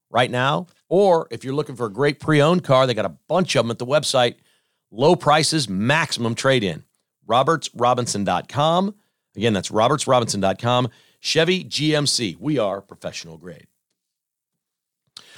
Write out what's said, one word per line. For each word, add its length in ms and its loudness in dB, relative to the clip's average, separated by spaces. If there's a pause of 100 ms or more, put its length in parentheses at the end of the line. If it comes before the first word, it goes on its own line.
right 220 2
now, 340 0 (240)
or 400 2
if 140 -12
you're 100 -6
looking 220 -6
for 100 -6
a 80 -6
great 260 -2
pre-owned 440 2
car, 240 4
they 80 0
got 100 -2
a 120 -8 (100)
bunch 280 0
of 100 2
'em 40 -4
at 80 -6
the 80 -8
website, 520 0 (520)
low 260 4
prices, 540 2
maximum 640 -2
trade-in. 500 0 (440)
Roberts 480 0
Robinson 480 0
dot 260 -2
com. 460 0 (400)
Again, 180 0
that's 160 -4
Roberts 380 0
Robinson 340 0
dot 180 0
com. 300 0 (300)
Chevy 440 0
G 320 -2
M 120 0
C, 320 -4
we 180 -4
are 240 -2
professional 560 -14
grade. 300 -20 (1700)